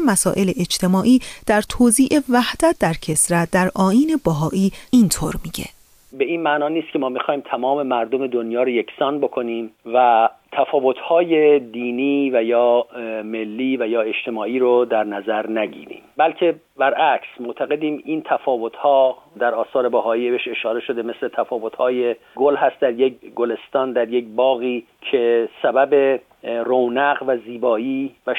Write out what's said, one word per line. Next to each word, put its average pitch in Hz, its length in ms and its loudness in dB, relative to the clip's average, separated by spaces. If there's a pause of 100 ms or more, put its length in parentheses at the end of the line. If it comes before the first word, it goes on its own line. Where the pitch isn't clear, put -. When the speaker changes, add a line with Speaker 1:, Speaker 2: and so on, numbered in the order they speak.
Speaker 1:
مسائل 190 540 2
اجتماعی، 190 600 2 (280)
در 214 140 4
توضیح 247 480 2 (200)
وحدت 247 500 2
در 165 140 2
کسرت 170 580 -2
در 185 240 2
آیین 254 500 2
بهایی 160 460 0 (200)
اینطور 165 520 4
میگه. - 220 -10 (480)
Speaker 2:
به 135 120 -2
این 165 160 -4
معنا 147 260 0
نیست 156 260 -2
که 156 60 -2
ما 131 100 -2
می‌خوایم 135 320 -4
تمام 135 460 -2
مردم 127 400 -2
دنیا 120 360 -2
رو 127 60 2
یکسان 135 500 -2
بکنیم 117 520 -4 (140)
و 117 440 4 (220)
تفاوت‌های 147 1080 2
دینی 123 760 -2
و 117 100 2
یا، 120 420 2 (100)
اه، 113 260 -8
ملی 110 560 -4
و 117 100 -4
یا 117 140 0
اجتماعی 110 580 -4
رو 123 260 4
در 113 180 0
نظر 104 460 -6
نگیریم، - 520 -6 (160)
بلکه 165 380 2 (220)
برعکس 139 500 0 (120)
معتقدیم 143 680 -4
این 156 200 -6
تفاوت‌ها 131 920 0 (220)
در 120 160 0
آثار 120 340 -2
بهایی 117 420 0
بهش 120 160 -2
اشاره 117 340 -6
شده، 117 200 -6
مثل 117 260 -8
تفاوت‌های 120 880 -2 (200)
گل 143 200 2
هست 131 240 0
در 127 140 0
یک 127 200 0 (220)
گلستان، 120 580 -2
در 117 160 0
یک 120 160 -2 (100)
باغی، 123 480 0 (280)
که 117 380 2 (120)
سبب، 135 580 2 (240)
اه، 117 200 -6
رونق 127 640 0
و 131 100 0
زیبایی 123 720 -2 (160)
و 123 120 -4